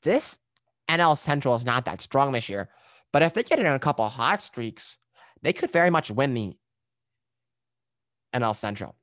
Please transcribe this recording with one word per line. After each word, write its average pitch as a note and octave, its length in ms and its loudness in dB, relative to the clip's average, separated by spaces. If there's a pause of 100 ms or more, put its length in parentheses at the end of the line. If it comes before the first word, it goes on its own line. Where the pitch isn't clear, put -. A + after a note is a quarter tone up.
This A3+ 360 0 (500)
N E3 120 2
L D#3+ 160 6
Central C#3 380 0
is A#2+ 100 -4
not B2 220 0
that E2+ 140 -8
strong C3+ 320 0
this A#2 160 -4
year, G2 200 -6 (440)
but D3 100 6
if E3 120 2
they A#3 80 -2
get D#4 160 2
in A3 80 2
a C#3+ 120 2
couple C#3 260 0
of G#2+ 80 -4
hot C3 300 0
streaks, - 540 -12 (460)
they D#3 100 0
could - 200 -4
very E3+ 180 4
much D#3+ 200 0
win C3 240 0
the G#2 220 -6 (1800)
N B2 100 -2
L A2 120 0
Central. G#2 480 -8